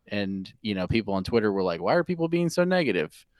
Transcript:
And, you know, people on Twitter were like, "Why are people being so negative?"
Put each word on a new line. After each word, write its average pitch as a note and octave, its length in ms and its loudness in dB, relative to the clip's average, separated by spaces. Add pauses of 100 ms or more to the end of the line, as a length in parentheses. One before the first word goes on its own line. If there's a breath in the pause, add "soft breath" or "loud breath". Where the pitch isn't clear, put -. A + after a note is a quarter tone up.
And, G2 520 -6
you G#2+ 140 -4
know, F#2 120 -2
people G#2 280 0
on F#2+ 100 0
Twitter A2 260 2
were G2 120 0
like, F2 180 0
"Why G2 140 2
are F3 100 2
people E3 240 -2
being E3+ 220 0
so F3+ 140 2
negative?" C3+ 640 0 (120)